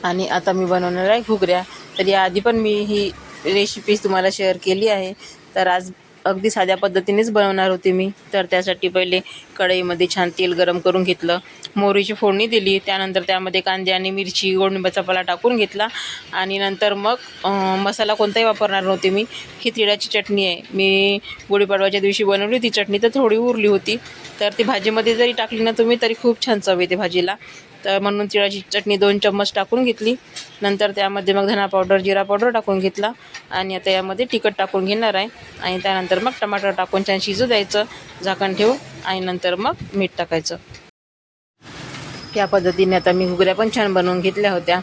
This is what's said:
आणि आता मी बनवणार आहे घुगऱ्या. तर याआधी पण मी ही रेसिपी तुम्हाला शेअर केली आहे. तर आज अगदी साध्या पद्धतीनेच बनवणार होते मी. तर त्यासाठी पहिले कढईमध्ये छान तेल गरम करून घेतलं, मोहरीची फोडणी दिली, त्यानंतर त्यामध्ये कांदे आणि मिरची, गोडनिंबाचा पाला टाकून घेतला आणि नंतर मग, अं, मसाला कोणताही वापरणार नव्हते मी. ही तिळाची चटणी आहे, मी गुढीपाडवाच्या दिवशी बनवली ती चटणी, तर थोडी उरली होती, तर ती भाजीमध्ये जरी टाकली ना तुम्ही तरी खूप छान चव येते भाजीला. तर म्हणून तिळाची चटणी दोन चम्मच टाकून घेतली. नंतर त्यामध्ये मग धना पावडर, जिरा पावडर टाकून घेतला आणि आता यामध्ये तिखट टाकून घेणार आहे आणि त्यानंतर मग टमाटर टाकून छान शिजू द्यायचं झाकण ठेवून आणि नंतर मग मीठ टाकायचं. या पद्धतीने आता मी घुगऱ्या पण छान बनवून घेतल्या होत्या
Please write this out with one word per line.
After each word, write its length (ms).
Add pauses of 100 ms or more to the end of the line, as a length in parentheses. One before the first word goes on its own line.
आणि 240
आता 240
मी 140
बनवणार 440
आहे 120
घुगऱ्या. 420 (360)
तर 80
याआधी 320
पण 160
मी 180
ही 380 (340)
रेसिपी 500
तुम्हाला 360
शेअर 320
केली 240
आहे. 260 (420)
तर 120
आज 240 (340)
अगदी 240
साध्या 280
पद्धतीनेच 540
बनवणार 380
होते 220
मी. 180 (240)
तर 120
त्यासाठी 420
पहिले 320 (380)
कढईमध्ये 580
छान 140
तेल 240
गरम 260
करून 240
घेतलं, 340 (380)
मोहरीची 380
फोडणी 340
दिली, 320
त्यानंतर 420
त्यामध्ये 400
कांदे 300
आणि 200
मिरची, 440
गोडनिंबाचा 460
पाला 200
टाकून 360
घेतला 300 (460)
आणि 240
नंतर 360
मग, 200 (300)
अं, 360
मसाला 340
कोणताही 320
वापरणार 380
नव्हते 260
मी. 160 (360)
ही 140
तिळाची 320
चटणी 380
आहे, 160 (120)
मी 460 (300)
गुढीपाडवाच्या 500
दिवशी 240
बनवली 340
ती 120
चटणी, 280
तर 180
थोडी 220
उरली 300
होती, 300 (420)
तर 180
ती 60
भाजीमध्ये 520
जरी 160
टाकली 320
ना 80
तुम्ही 300
तरी 200
खूप 240
छान 140
चव 200
येते 160
भाजीला. 400 (500)
तर 140
म्हणून 340
तिळाची 280 (100)
चटणी 260
दोन 220
चम्मच 340
टाकून 300
घेतली. 320 (460)
नंतर 300
त्यामध्ये 420
मग 140
धना 180
पावडर, 320
जिरा 260
पावडर 260
टाकून 300
घेतला 320 (400)
आणि 240
आता 160
यामध्ये 400
तिखट 260
टाकून 280
घेणार 280
आहे 140 (340)
आणि 220
त्यानंतर 360
मग 120 (100)
टमाटर 300
टाकून 360
छान 120
शिजू 260
द्यायचं 380 (400)
झाकण 300
ठेवून 240 (280)
आणि 140
नंतर 360
मग 180 (200)
मीठ 240
टाकायचं. 380 (1800)
या 80
पद्धतीने 500
आता 160
मी 140
घुगऱ्या 300
पण 200
छान 180
बनवून 280
घेतल्या 300
होत्या 320